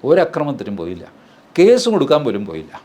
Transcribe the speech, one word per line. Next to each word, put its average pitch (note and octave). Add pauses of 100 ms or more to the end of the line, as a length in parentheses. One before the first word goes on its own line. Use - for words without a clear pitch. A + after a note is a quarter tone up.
ഒരക്രമത്തിനും D3
പോയില്ല, F2+ (520)
കേസ് A#3+
കൊടുക്കാൻ D3+
പോലും G2+
പോയില്ല. D#2+ (120)